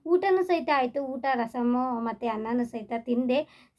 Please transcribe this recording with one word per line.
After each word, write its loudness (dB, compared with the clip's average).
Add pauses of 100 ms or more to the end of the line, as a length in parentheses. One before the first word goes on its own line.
ಊಟನೂ 4
ಸಹಿತ 0
ಆಯ್ತು. 0
ಊಟ -6 (100)
ರಸಮ್ಮು 0
ಮತ್ತೆ -4
ಅನ್ನನೂ -2
ಸಹಿತ -8
ತಿಂದೆ. -2 (100)